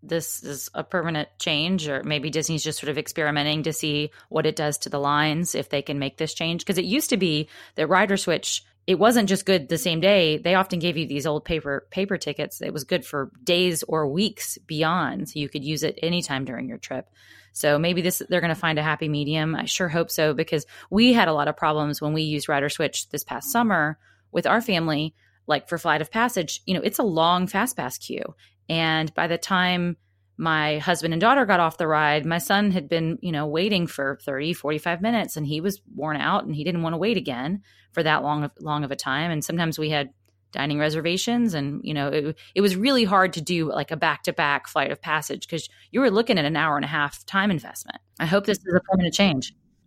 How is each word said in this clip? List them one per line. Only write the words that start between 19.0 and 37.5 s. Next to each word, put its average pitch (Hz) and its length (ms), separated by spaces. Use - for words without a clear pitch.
medium. 151 460
I - 100
sure 180 240
hope 170 220
so, 156 240
because 156 320
we 233 220
had 220 140
a 160 60
lot 147 140
of 151 100
problems 151 420
when 151 140
we 156 80
used 151 260
rider 143 220
switch - 400
this 147 140
past - 280
summer 180 460
with 170 140
our 208 160
family, 160 540
like, 151 200
for 170 120
Flight 156 200
of 151 120
Passage. 226 560
You 185 80
know, 170 80
it's - 160
a 285 40
long 175 440
FastPass 185 520
queue. - 360
And 160 460
by 165 100
the 170 140
time 180 580
my 156 400
husband 165 380
and 165 60
daughter 247 260
got 190 120
off 165 200
the 165 80
ride, 151 400
my 165 100
son 202 320
had 180 180
been, 165 360
you 175 80
know, 151 160
waiting 175 400
for 139 340
thirty, 147 320
forty-five 165 480
minutes, 214 340
and 151 120
he 151 120
was 190 220
worn 151 220
out 151 260
and 185 120
he 147 80
didn't 170 200
wanna 165 160
wait 208 180
again 143 460